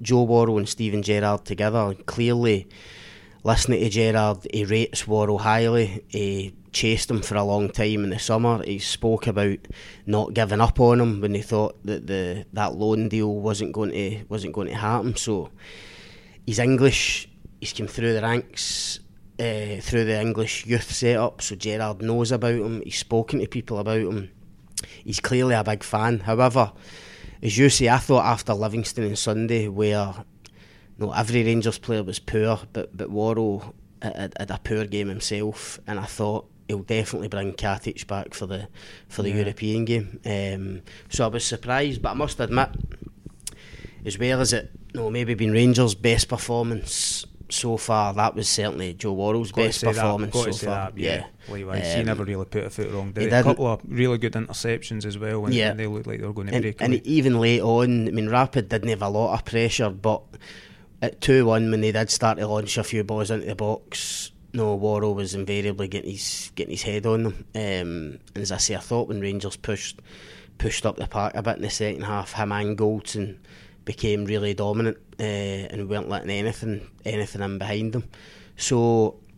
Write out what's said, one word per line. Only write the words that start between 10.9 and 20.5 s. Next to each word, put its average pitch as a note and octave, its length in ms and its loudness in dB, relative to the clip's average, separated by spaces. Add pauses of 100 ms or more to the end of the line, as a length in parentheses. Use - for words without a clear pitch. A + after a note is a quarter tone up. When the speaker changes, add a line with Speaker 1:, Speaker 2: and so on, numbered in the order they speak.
Speaker 1:
him A2 200 2
when G2+ 140 0
he G2+ 80 -2
thought G#2+ 420 0
that F#2+ 220 -6
the, F#2 460 -4
that F#2 240 -2
loan A2 320 2
deal G#2+ 260 0
wasn't G#2 380 -2
going G#2 180 -2
to, G2+ 380 -4
wasn't F#2+ 240 -6
going G2 160 -4
to - 80 -6
happen. A2 400 -2
So F#2+ 340 -2 (960)
he's A2+ 140 -2
English, B2+ 680 4 (320)
he's - 120 -8
come G#2+ 160 -6
through A#2 240 0
the A2 100 2
ranks, - 800 -4 (400)
uh, G#2+ 400 -2
through A#2 240 2
the G#2+ 160 2
English A2 460 -2